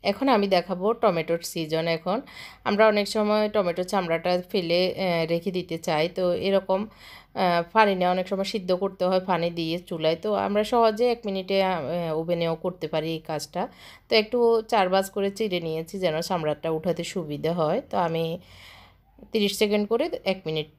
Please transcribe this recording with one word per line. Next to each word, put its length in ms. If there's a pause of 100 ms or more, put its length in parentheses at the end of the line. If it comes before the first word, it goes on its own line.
এখন 260
আমি 180
দেখাবো 460
টমেটোর 500
সিজন। 440
এখন 340 (420)
আমরা 240
অনেক 200
সময় 420
টমেটো 340
চামড়াটা 580 (100)
ফেলে, 460
আহ, 300
রেখে 240
দিতে 260
চাই, 320
তো 240
এরকম, 540 (460)
আহ, 300 (100)
পানি 220
না, 160
অনেক 160
সময় 160
সিদ্ধ 280
করতে 340
হয় 140
পানি 300
দিয়ে 300
চুলায়। 360
তো 200
আমরা 280
সহজে 480
এক 140
মিনিটে, 380
আহ, 180 (320)
ওভেনেও 420
করতে 320
পারি 240
এই 80
কাজটা। 480 (420)
তো 60
একটু 520
চার 220
ভাঁজ 200
করে 220
চিড়ে 300
নিয়েছি 380
যেন 220
চামড়াটা 500
উঠাতে 320
সুবিধা 500
হয়। 360
তো 80
আমি 420 (920)
তিরিশ 260
সেকেন্ড 320
করে 200 (140)
এক 220
মিনিট 220 (120)